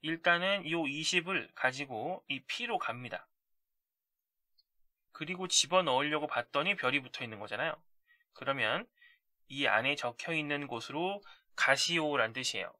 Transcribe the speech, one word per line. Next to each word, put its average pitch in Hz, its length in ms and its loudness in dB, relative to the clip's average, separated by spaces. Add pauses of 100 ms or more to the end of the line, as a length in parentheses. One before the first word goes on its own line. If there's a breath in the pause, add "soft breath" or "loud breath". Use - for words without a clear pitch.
일단은 170 680 2
요 165 180 0
이십을 165 680 0
가지고 135 720 -4
이 135 140 -6
P로 233 360 -4
갑니다. 120 500 -6 (1800)
그리고 180 360 -6
집어넣으려고 151 800 4
봤더니 147 480 0
별이 135 260 2
붙어 127 220 -10
있는 107 160 -10
거잖아요. 107 340 -4 (600 soft breath)
그러면 135 540 0 (600 soft breath)
이 139 200 0
안에 120 280 4
적혀 123 380 -4
있는 147 340 -2
곳으로 160 540 -4 (340 loud breath)
가시오란 139 760 2
뜻이에요. 120 460 -4